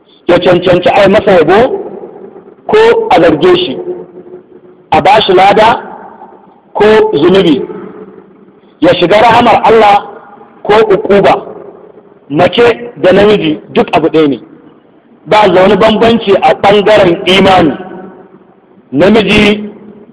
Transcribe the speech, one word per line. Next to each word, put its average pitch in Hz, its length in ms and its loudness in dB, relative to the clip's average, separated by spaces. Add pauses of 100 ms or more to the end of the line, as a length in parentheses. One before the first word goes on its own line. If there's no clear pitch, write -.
(280)
ya 175 120 2
cancanci 175 500 0
a 190 120 0
yi 190 120 2
masa 202 180 0
yabo 175 280 2 (1080)
ko - 440 2
a 175 100 2
zarge 170 340 2
shi, - 220 -6 (1120)
a 156 100 0
ba 214 200 2
shi 190 120 -2
lada 202 360 4 (1040)
ko 208 120 0 (280)
zunubi, 170 420 0 (1300)
ya 175 180 2
shiga 180 220 2
rahamar 233 420 2
Allah 220 320 4 (680)
ko 202 100 -2 (200)
ukuba, - 400 0 (960)
mace 190 680 -2
da 160 160 0
namiji 190 480 0 (120)
duk 233 220 -2
abu 160 140 0
ɗaya 156 180 0
ne, 131 120 -4 (880)
ba 208 220 2
da 180 140 2
wani 202 160 2
bambanci 220 640 0
a - 120 0
ɓangaren 202 760 0
imani. 185 460 0 (1200)
Namiji 208 760 0 (440)